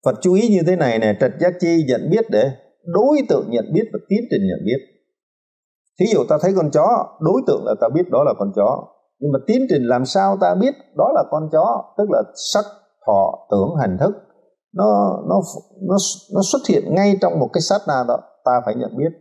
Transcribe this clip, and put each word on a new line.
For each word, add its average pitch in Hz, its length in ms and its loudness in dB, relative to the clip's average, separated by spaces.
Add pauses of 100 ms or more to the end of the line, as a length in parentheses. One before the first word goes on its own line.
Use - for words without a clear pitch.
Phật 127 160 2
chú 180 120 2
ý 220 160 4
như 196 180 4
thế 185 80 2
này 123 240 0
nè, 107 200 2
trạch 123 200 2
giác 180 200 2
chi 170 280 2
nhận 120 140 0 (100)
biết 220 180 2
để 120 220 2 (340)
đối 220 320 2 (120)
tượng 123 200 0
nhận 117 240 -2
biết 208 100 2 (100)
và 202 60 -8 (100)
tiến 208 100 2 (120)
trình - 100 0
nhận - 240 -4
biết. 120 120 -2 (1200)
Thí 180 140 4
dụ 180 60 2 (100)
ta 202 120 2
thấy 190 140 0
con 156 160 0
chó, 196 500 0
đối 196 260 2
tượng 117 180 -2
là 110 160 -2
ta 113 120 2
biết 175 180 0
đó 131 120 2
là 127 140 2
con 101 180 -4
chó. 107 380 -2 (260)
Nhưng 147 120 -2
mà 135 160 0
tiến 254 220 2
trình 143 140 2
làm 123 220 0
sao 196 360 0
ta 180 140 2
biết 247 180 0 (220)
đó 226 200 2
là - 160 2
con 156 200 -4
chó, 185 460 0
tức 208 120 0
là 117 140 0 (300)
sắc, 208 120 0 (420)
thọ, 98 440 0
tưởng, 104 280 0
hành, 98 200 -2
thức, 202 160 0 (600)
nó, 202 440 2 (100)
nó, 190 120 2 (460)
nó, 190 100 2 (360)
nó 196 100 0
xuất 262 160 -2 (100)
hiện - 140 2 (120)
ngay 196 260 2
trong 170 180 0
một 127 140 0
cái 170 80 0
sát 202 260 0
na 131 200 0
đó, 120 100 0 (280)
ta 127 60 2 (140)
phải 107 100 -4
nhận 120 220 -6
biết. 151 120 0 (120)